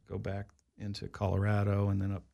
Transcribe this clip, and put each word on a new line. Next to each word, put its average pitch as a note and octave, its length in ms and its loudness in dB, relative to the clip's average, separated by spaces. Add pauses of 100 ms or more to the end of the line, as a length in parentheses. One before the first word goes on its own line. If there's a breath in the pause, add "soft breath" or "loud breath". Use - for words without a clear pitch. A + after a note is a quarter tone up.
go G2+ 80 -8
back G2+ 300 -4 (340)
into G2+ 280 -6
Colorado G2+ 840 2
and G2 120 2
then G2 80 0
up G2 220 -4